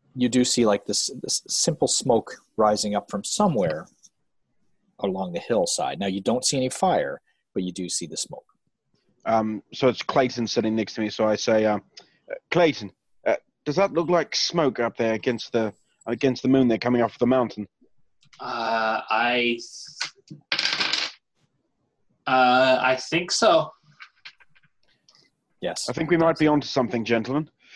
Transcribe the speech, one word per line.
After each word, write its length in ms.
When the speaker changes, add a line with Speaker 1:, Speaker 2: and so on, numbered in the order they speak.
Speaker 1:
you 120
do 160
see, 220
like, 180
this, 260
this 260
simple 400
smoke 480
rising 360
up 160
from 140
somewhere 640
along 340
the 80
hillside. 580
Now, 100
you 120
don't 240
see 140
any 100
fire, 540
but 80
you 100
do 160
see 180
the 120
smoke. 260
Speaker 2:
Um, 380
so 160
it's 140
Clayton 440
sitting 300
next 200
to 40
me. 80
So 180
I 100
say, 280
uh, 140
"Clayton, 420
uh, 100
does 120
that 180
look 160
like 260
smoke 420
up 200
there 160
against 380
the, 200
against 360
the 60
moon 200
there 100
coming 220
off 180
the 80
mountain?" 400
Speaker 3:
Uh, 680
I, 500
uh, 560
I 140
think 340
so. 400
Speaker 1:
Yes. 280
Speaker 2:
I 40
think 180
we 60
might 220
be 80
onto 200
something, 380
gentlemen. 440